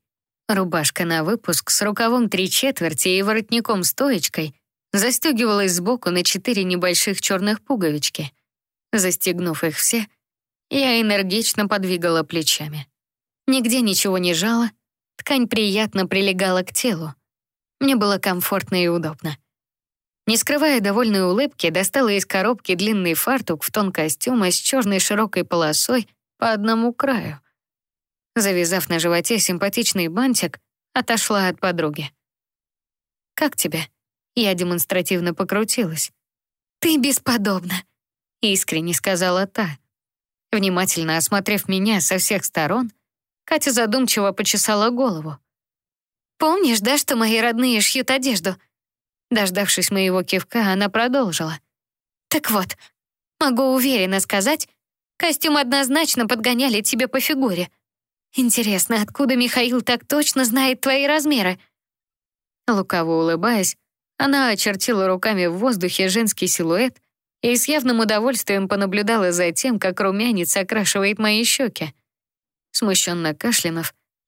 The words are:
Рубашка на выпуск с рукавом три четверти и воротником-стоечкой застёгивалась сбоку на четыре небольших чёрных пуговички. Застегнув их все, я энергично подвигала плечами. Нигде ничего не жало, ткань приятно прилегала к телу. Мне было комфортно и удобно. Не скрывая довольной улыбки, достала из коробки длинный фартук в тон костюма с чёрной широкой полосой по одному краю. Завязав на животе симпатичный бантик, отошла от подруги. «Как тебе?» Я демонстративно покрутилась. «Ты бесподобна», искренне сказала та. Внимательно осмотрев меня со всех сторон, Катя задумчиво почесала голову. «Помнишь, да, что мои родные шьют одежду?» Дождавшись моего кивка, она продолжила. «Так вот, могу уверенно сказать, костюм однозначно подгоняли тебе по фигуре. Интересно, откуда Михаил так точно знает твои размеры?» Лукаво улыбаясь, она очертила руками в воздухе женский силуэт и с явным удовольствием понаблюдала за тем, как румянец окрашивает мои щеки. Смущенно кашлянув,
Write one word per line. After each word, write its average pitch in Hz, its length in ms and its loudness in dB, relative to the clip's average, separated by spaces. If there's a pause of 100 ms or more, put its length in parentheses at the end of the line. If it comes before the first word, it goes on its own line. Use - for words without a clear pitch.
(480)
Рубашка 180 580 0
на 165 180 0
выпуск 185 460 -2
с - 120 0
рукавом 226 480 0
три 185 200 -2
четверти 185 600 0
и 190 120 2
воротником-стоечкой 214 1300 -2 (360)
застёгивалась 214 840 0
сбоку 185 360 -2
на 180 140 0
четыре 196 400 0
небольших 180 580 0
чёрных 208 400 -2
пуговички. 151 720 -4 (580)
Застегнув 180 720 -2
их 156 140 -2
все, 226 300 -2 (600)
я 262 300 2
энергично 208 680 0
подвигала 180 560 0
плечами. 151 640 -4 (640)
Нигде 254 320 2
ничего 196 380 0
не 175 160 0
жало, 226 340 0 (460)
ткань 254 320 0
приятно 208 580 0
прилегала 185 560 0
к 185 100 -10
телу. 160 440 -4 (640)
Мне 269 160 2
было 277 240 2
комфортно 185 640 0
и 175 40 2
удобно. 160 520 -4 (880)
Не 226 100 2
скрывая 285 440 2
довольной 202 420 2
улыбки, 185 480 0
достала 196 380 0
из 196 180 0
коробки 196 480 -2
длинный 185 400 0
фартук 233 480 -2
в - 80 -8
тон 202 200 0
костюма 185 600 0
с 165 40 2
чёрной 202 440 0
широкой 202 460 0
полосой 170 600 0 (300)
по 226 140 0
одному 226 420 0
краю. 185 480 -4 (920)
Завязав 185 520 0
на 165 120 -2
животе 175 400 0
симпатичный 190 680 -2
бантик, 220 500 -2 (340)
отошла 220 540 0
от 180 120 -4
подруги. 156 520 -2 (1200)
«Как - 220 -2
тебе?» 160 340 -4 (460)
Я 208 180 2
демонстративно 175 800 -2
покрутилась. 196 800 -2 (680)
«Ты 311 180 4
бесподобна», 202 840 0 (580)
искренне 175 520 0
сказала 185 540 0
та. 175 320 -4 (720)
Внимательно 180 640 0
осмотрев 196 500 -2
меня 196 320 2
со 185 200 0
всех 196 260 -2
сторон, 196 460 -2 (580)
Катя 302 220 2
задумчиво 220 600 0
почесала 214 600 0
голову. 165 480 -4 (960)
«Помнишь, 311 440 2
да, 262 180 2
что - 160 -2
мои 226 240 2
родные 233 420 2
шьют 254 300 0
одежду?» 220 440 -2 (760)
Дождавшись 196 580 0
моего 190 320 2
кивка, 190 500 0
она 196 160 2
продолжила. 202 720 0 (680)
«Так - 240 0
вот, 190 260 -2 (640)
могу 262 340 2
уверенно 220 460 2
сказать, 208 500 0 (480)
костюм 311 400 0
однозначно 277 720 0
подгоняли 240 540 0
тебе 240 260 0
по 269 120 -2
фигуре. 240 520 -2 (640)
Интересно, 220 640 2
откуда 254 340 0
Михаил 247 460 2
так 240 240 -2
точно 285 400 2
знает 254 360 2
твои 277 260 2
размеры?» 277 520 2 (1080)
Лукаво 170 560 0
улыбаясь, 180 540 0 (420)
она 277 300 2
очертила 196 580 0
руками 185 400 0
в 170 100 -2
воздухе 190 500 0
женский 202 380 0
силуэт 180 560 0 (400)
и 240 140 2
с 233 120 0
явным 254 320 2
удовольствием 214 680 0
понаблюдала 202 640 0
за 175 220 0
тем, 226 260 0
как 185 200 -2
румянец 196 560 0
окрашивает 202 600 0
мои 214 260 2
щеки. 233 520 -2 (760)
Смущенно 175 640 0
кашлянув, 165 580 -2 (340)